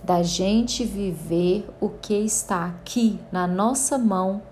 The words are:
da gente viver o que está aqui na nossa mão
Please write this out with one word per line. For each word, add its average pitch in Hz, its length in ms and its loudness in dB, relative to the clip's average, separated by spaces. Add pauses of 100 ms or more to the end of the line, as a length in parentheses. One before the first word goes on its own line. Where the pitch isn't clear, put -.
da 175 180 4
gente 214 640 0
viver 185 800 0 (120)
o 208 100 0
que - 240 -4
está 202 540 0
aqui 190 520 0 (120)
na 180 160 0
nossa 226 500 0
mão 196 440 2 (100)